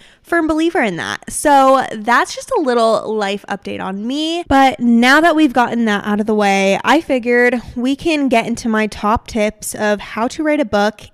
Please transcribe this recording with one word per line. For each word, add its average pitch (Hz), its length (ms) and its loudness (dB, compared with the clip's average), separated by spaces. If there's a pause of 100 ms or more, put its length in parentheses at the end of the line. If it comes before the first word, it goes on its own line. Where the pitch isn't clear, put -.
(220)
firm 339 240 0
believer 320 340 0
in 208 140 0
that. 104 380 -8
So 269 520 4 (200)
that's 254 300 0
just - 160 -14
a 494 100 0
little 226 540 0
life 202 340 -4
update 202 340 -8
on 196 240 -8
me. 320 400 -4
But 269 320 2
now 240 420 4
that 330 140 4
we've 302 180 4
gotten 233 340 0
that 208 200 -2
out 208 140 0
of 214 60 -4
the 220 80 0
way, 196 500 2
I 277 160 2
figured 240 600 0 (140)
we 254 220 -2
can 294 320 -2
get 226 180 2
into 240 220 -4
my 214 180 0
top 214 400 -2
tips - 480 -4
of 208 260 -2
how 220 280 -6
to 320 140 -8
write 302 180 0
a 262 60 -2
book 208 340 -2 (140)